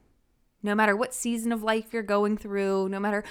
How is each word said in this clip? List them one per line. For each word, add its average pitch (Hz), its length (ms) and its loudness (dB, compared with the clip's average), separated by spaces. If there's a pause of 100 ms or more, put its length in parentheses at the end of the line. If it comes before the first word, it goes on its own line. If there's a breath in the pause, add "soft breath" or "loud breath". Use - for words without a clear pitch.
(640)
No 208 100 0
matter 214 220 4
what 247 180 -2
season 233 380 -2
of 220 100 -2
life 220 300 -2
you're 226 100 -4
going 208 340 2
through, 196 520 0
no 196 100 -4
matter 208 320 0